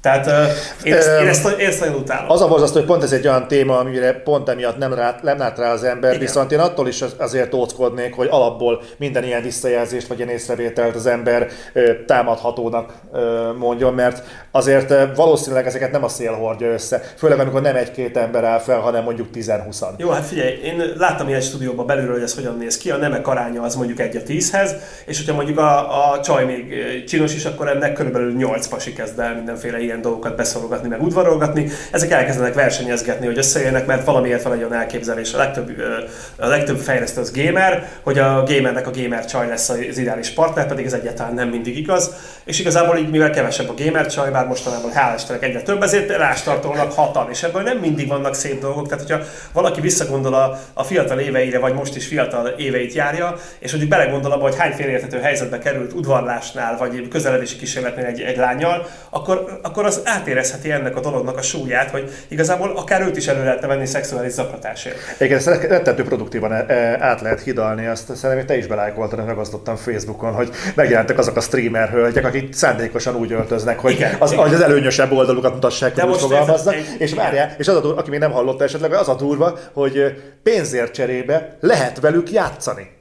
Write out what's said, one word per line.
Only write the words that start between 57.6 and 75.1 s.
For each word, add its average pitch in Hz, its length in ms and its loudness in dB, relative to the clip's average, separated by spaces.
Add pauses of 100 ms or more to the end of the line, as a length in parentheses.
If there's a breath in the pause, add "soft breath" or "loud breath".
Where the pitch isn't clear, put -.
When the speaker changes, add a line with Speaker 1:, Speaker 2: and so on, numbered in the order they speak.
Speaker 1:
egy, 120 160 -6
egy 127 160 -4
lánnyal, 156 500 0 (240 loud breath)
akkor, 185 520 -4
akkor - 220 -4
az 202 200 0
átérezheti 143 680 -2
ennek 131 260 -2
a 127 40 -4
dolognak 127 360 -4
a 131 60 -6
súlyát, 131 480 -2
hogy 135 200 -6 (180 loud breath)
igazából 175 480 0
akár 190 240 2
őt 180 160 0
is - 100 -4
elő 135 180 0
lehetne 131 220 0
venni 135 200 0
szexuális 127 460 -4
zaklatásért. - 640 -8 (240 loud breath)
Speaker 2:
Igen, 135 160 6
ezt 135 100 2
rettentő 165 580 4
produktívan, 110 480 -2
e, 113 160 0
e, 120 360 2
át 117 160 2
lehet 110 220 -2
hidalni, 113 440 -2
azt 113 300 -6
szerintem 131 300 -2
te 139 100 0
is 117 100 -2
belájkoltad, 107 520 -4
én 110 60 -6
megosztottam 107 520 -6
Facebookon, 110 560 -6
hogy 120 180 -2 (240 loud breath)
megjelentek 120 440 4
azok 110 180 2
a 117 40 2
streamer 113 480 0
hölgyek, 120 360 2
akik 135 280 -2
szándékosan 117 640 0
úgy 117 160 -2
öltöznek, 113 460 -2
hogy 127 140 4
Speaker 1:
Igen, 110 260 0
Speaker 2:
az, 147 140 4
Speaker 1:
igen. 160 120 6
Speaker 2:
hogy 151 100 6
az 170 60 6
előnyösebb 139 520 6